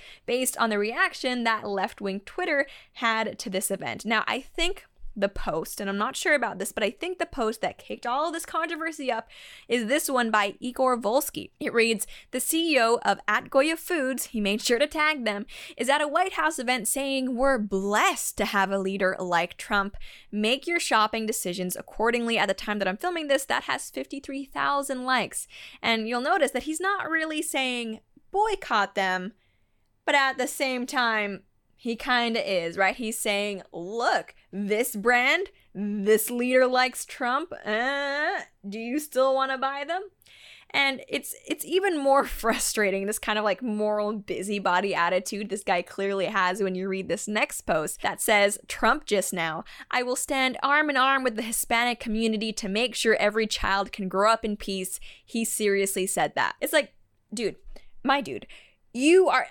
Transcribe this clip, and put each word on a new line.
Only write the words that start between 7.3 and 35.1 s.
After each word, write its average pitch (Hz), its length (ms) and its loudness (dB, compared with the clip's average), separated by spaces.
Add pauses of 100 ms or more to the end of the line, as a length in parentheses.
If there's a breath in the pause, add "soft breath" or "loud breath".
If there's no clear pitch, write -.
that - 180 -4
kicked - 280 -10
all 285 240 0
this 320 160 -8
controversy 320 640 -4
up 226 180 -4 (400 loud breath)
is 233 180 0
this 277 220 2
one 240 220 2
by 208 300 2
Igor 254 380 0
Volsky. 233 600 -2
It 277 160 -4
reads, 226 320 2 (240 loud breath)
"The 254 80 -4
C 320 380 0
E 247 40 6
O 233 240 4
of 196 220 2
At 214 240 0
Goya 302 260 4
Foods," 269 500 -2
he 220 140 -4
made 202 220 0
sure 240 160 2
to 294 80 4
tag 302 380 0
them, 208 220 -4 (300 loud breath)
"is 240 120 -4
at 285 120 6
a 302 60 2
White 349 280 2
House 320 260 0
event 247 260 0
saying, 269 480 0
'We're 262 240 4
blessed 208 800 0
to 214 80 2
have 196 240 2
a 196 80 0
leader 190 400 0
like 175 380 0
Trump. 202 400 -2 (340 loud breath)
Make 220 380 0
your 339 120 0
shopping 220 460 2
decisions 185 480 -4
accordingly.'" 233 640 0
At 202 80 2
the 196 80 2
time 208 240 -6
that 196 80 0
I'm 185 100 -2
filming 339 300 -4
this, 277 200 2
that - 180 0
has - 260 -4
fifty-three 269 540 -8
thousand 277 600 -2
likes. 254 440 -2 (340 loud breath)
And 220 260 0
you'll 240 120 -2
notice 302 320 2
that 247 100 -2
he's 311 180 -4
not 381 300 0
really 320 320 -2
saying, 247 560 -4 (320)
"Boycott 381 640 0
them," 185 380 0 (760)
but 294 80 2
at 269 240 4
the 254 80 0
same 254 400 -2
time, 220 560 0 (340)
he 226 200 -6
kinda 240 500 0
is, 175 300 0
right? 190 180 4
He's 233 240 -6
saying, 202 440 -2 (100)
"Look, 208 640 -2 (180 soft breath)
this 202 420 -2
brand, 247 560 2 (240 soft breath)